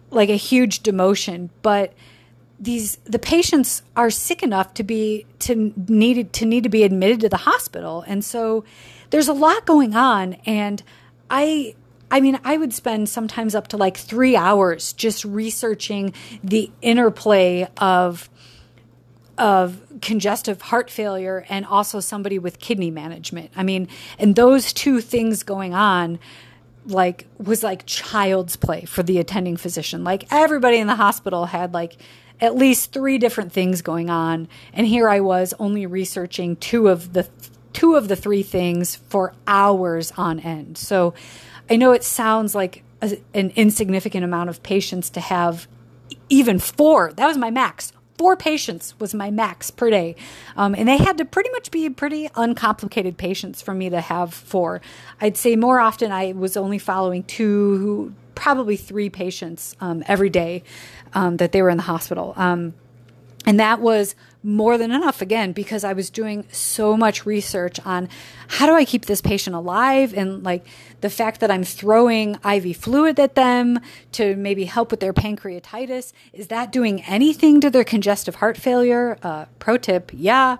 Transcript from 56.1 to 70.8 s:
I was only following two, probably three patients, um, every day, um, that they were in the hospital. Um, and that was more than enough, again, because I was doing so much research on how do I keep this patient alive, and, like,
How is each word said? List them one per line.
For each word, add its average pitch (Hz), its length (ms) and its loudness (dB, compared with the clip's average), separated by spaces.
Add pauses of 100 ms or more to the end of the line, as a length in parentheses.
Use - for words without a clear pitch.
I 190 180 -4
was 190 240 -6
only 196 240 -4
following 185 440 -4
two, 202 920 -2 (180)
probably 254 440 -2
three 202 320 -6
patients, 180 720 -10
um, 170 260 -6
every 196 220 2
day, 175 340 -2 (500)
um, 180 240 0
that 175 140 2
they 196 100 4
were 185 80 6
in 170 80 2
the 175 60 -4
hospital. 175 540 -8
Um, 175 360 -2 (720)
and 208 140 4
that 220 220 2
was 214 340 0 (280)
more 214 340 2
than 226 140 -2
enough, 285 300 -2
again, 196 300 -2
because 202 320 -8
I 196 80 -4
was 190 180 -6
doing 214 420 -8
so - 440 0
much 220 300 2
research 202 580 -4
on 180 240 -4 (400)
how - 200 0
do 320 60 6
I 320 120 6
keep 240 200 -4
this 202 140 -2
patient 196 360 -2
alive, 226 580 0
and, 190 300 -4
like, 180 220 -4 (360)